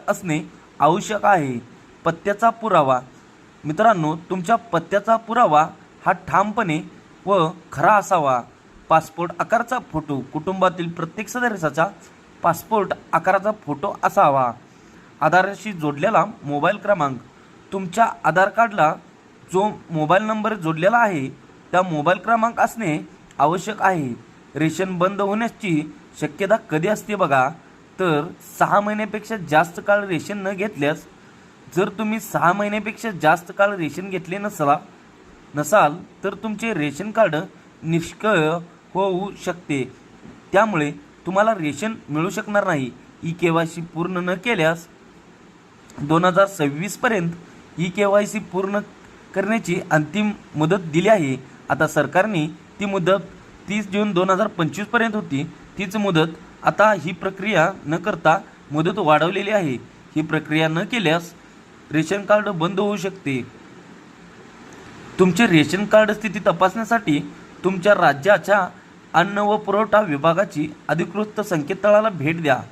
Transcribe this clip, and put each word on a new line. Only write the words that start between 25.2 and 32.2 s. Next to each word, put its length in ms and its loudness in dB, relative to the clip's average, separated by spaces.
होण्याची 720 -2
शक्यता 340 -2
कधी 320 -2
असते 280 -4
बघा, 340 2
तर 280 0
सहा 200 2
महिन्यापेक्षा 580 -4
जास्त 500 0
काळ 180 2
रेशन 420 -6
न 40 -4
घेतल्यास. 520 -4
जर 140 0
तुम्ही 300 -4
सहा 340 0